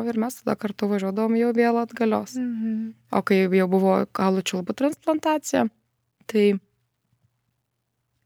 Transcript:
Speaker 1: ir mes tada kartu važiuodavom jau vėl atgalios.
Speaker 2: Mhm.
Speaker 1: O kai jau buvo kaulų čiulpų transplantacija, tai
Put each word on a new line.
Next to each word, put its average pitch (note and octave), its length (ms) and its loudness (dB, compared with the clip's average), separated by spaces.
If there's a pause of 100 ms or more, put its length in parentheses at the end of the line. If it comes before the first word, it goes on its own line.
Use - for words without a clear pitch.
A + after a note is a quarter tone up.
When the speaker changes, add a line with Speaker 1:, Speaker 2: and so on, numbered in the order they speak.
Speaker 1:
ir A#3 120 -4
mes A#3 220 -2
tada A3+ 160 -2
kartu G#3 320 -4
važiuodavom G3+ 480 0
jau A#3 160 2
vėl A#3 300 2
atgalios. A3+ 560 -2
Speaker 2:
Mhm. A3+ 560 -4 (140)
Speaker 1:
O - 140 0
kai F#3+ 220 2
jau F#3 240 2
buvo F#3+ 380 2
kaulų F#3+ 360 0
čiulpų F#3 320 -6
transplantacija, D4+ 920 -2 (600)
tai G#3 200 4 (1800)